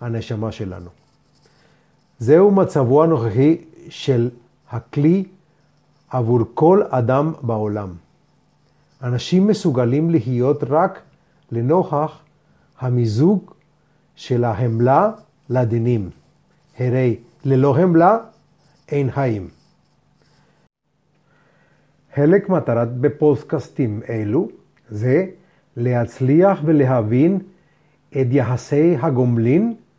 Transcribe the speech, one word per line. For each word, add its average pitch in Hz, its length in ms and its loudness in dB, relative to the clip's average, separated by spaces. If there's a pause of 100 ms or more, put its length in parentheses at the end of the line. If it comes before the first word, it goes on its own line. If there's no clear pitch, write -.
הנשמה 113 520 -8
שלנו. 90 380 -12 (1300)
זהו 160 320 4
מצבו 147 520 2
הנוכחי 147 640 0 (240)
של 123 420 -2 (400)
הכלי 156 540 -2 (840)
עבור 120 300 0 (140)
כל 185 360 4
אדם 131 420 0 (100)
בעולם. 107 520 -6 (1080)
אנשים 131 440 0
מסוגלים 151 640 0
להיות 131 560 0
רק 170 340 0 (520)
לנוכח 151 680 -2 (580)
המיזוג 123 720 0 (680)
של 120 280 -2
החמלה 123 680 0 (400)
לדינים. 117 600 -2 (680)
הרי 127 380 0 (280)
ללא 135 320 2
חמלה 175 420 4 (680)
אין 143 220 -2
חיים. 113 380 -4 (2750)
חלק 165 340 2
מטרת 120 520 0
בפודקאסטים 135 1080 -2
אלו 117 400 -2 (400)
זה 127 380 0 (500)
להצליח 127 880 2
ולהבין 135 720 2 (720)
את 135 200 -2
יחסי 143 720 0
הגומלין 131 720 0 (240)